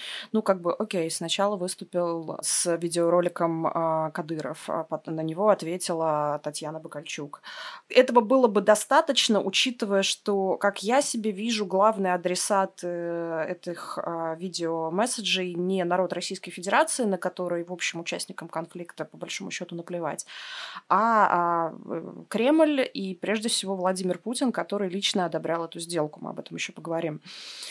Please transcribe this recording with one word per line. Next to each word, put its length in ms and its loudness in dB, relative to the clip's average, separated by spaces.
ну, 100 4
как 200 2
бы, 100 2
окей, 380 -2
сначала 460 0
выступил 840 -4
с 340 0
видеороликом, 920 2
а, 460 2
Кадыров, 580 -6
а 140 -2
пот-, 240 -8
на 140 -4
него 280 2
ответила 960 0
Татьяна 360 -8
Бакальчук. 600 -12
Этого 320 6
было 280 6
бы 120 2
достаточно, 800 4
учитывая, 640 0
что, 540 0
как 260 2
я 180 4
себе 300 -2
вижу, 340 -2
главный 480 4
адресат, 720 0
э, 640 -4
этих, 480 -8
а, 380 -4
видеомесседжей 1200 -2
не 340 0
народ 240 2
Российской 400 -6
Федерации, 520 2
на 140 2
который, 460 -4
в 80 -12
общем, 280 -4
участникам 480 -8
конфликта, 560 -8
по 120 -14
большому 340 -8
счету, 240 -8
наплевать, 520 -6
а, 800 4
а, 40 -10
э, 120 -6
Кремль 680 4
и, 200 -4
прежде 340 -2
всего, 280 -2
Владимир 420 0
Путин, 340 -2
который 360 -2
лично 360 0
одобрял 400 -2
эту 160 -10
сделку. 420 -2
Мы 80 -8
об 80 -10
этом 180 -10
еще 160 -6
поговорим. 480 -4